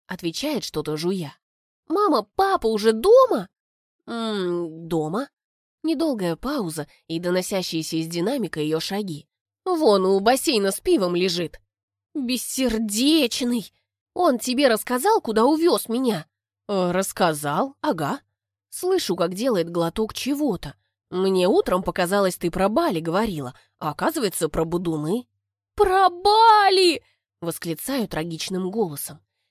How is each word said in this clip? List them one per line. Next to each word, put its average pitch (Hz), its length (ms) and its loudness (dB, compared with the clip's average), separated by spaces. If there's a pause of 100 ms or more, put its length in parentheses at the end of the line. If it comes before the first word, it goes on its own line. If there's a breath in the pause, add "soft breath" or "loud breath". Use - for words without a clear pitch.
отвечает 185 560 -6
что-то 151 340 -6
жуя. 170 400 -4 (500)
«Мама, 330 360 2
папа 392 420 0
уже 220 260 2
дома?» 359 580 6 (580)
«М, 175 800 -4
дома». 165 420 -4 (540)
Недолгая 262 520 -2
пауза 170 520 -6 (200 soft breath)
и 165 120 -6
доносящиеся 180 760 -2
из 160 100 -4
динамика 175 540 -4
её 156 180 -2
шаги. 190 480 -8 (360)
«Вон 302 440 2
у 196 140 4
бассейна 220 500 2
с - 80 -10
пивом 190 360 0
лежит». 175 440 -2 (560)
«Бессердечный! 240 1600 0 (440)
Он 311 240 2
тебе 254 300 2
рассказал, 254 520 2
куда 220 240 2
увёз 320 420 4
меня?» 226 380 -2 (420)
«Э, 180 240 0
рассказал, 175 880 -2
ага». 220 380 -2 (500)
Слышу, 359 460 -2
как 185 180 -2
делает 190 360 0
глоток 175 440 -2
чего-то. 254 640 -4 (340)
«Мне 185 380 2
утром 269 360 2
показалось, 185 520 0
ты 170 160 -4
про 185 160 0
Бали 233 320 0
говорила, 165 540 -4 (260 soft breath)
а 151 120 -6
оказывается, 180 580 -2
про 165 160 -2
Будуны». 170 600 -4 (480)
«Про 381 340 4
Бали!» 392 920 4 (380)
восклицаю 175 680 -6
трагичным 170 640 -6
голосом. 180 520 -6 (300)